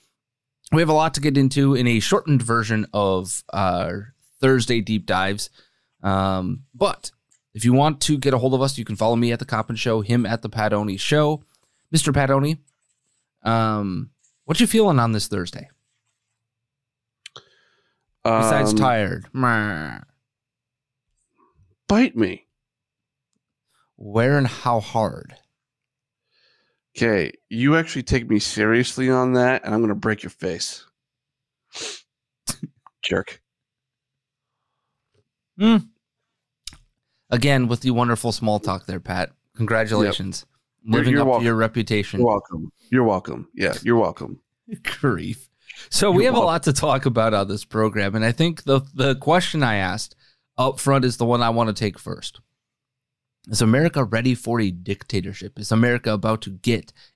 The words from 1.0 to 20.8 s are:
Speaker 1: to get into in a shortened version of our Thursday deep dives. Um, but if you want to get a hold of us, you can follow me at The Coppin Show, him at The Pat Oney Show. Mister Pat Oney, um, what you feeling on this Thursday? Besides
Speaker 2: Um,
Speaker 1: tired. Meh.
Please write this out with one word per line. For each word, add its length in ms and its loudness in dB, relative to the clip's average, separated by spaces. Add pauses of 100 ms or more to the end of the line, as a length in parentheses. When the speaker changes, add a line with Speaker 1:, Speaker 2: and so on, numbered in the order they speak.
Speaker 1:
to 80 -6
get 160 2
into 380 4
in 100 0
a 140 4
shortened 420 2
version 520 0
of 500 0 (100)
our 640 -4 (240)
Thursday 420 2
deep 240 -2
dives. 460 -2 (500)
Um, 600 -2 (100)
but 380 -4 (420)
if 100 -8
you 100 4
want 280 2
to 160 0
get 160 0
a 60 2
hold 160 2
of 60 0
us, 180 -2
you 60 -8
can 100 -6
follow 200 2
me 160 2
at 60 -2
The 80 -12
Coppin 300 -6
Show, 260 -2
him 240 0
at 160 -4
The 80 -10
Pat 240 -2
Oney 240 -2
Show. 460 0 (480)
Mister 200 0
Pat 200 2
Oney, 260 0 (880)
um, 640 0 (360)
what 140 -2
you 80 4
feeling 320 4
on 140 2
this 140 -2
Thursday? 420 -8 (2500)
Besides 480 2
Speaker 2:
Um, 40 2
Speaker 1:
tired. 560 0
Meh. 680 -2 (1900)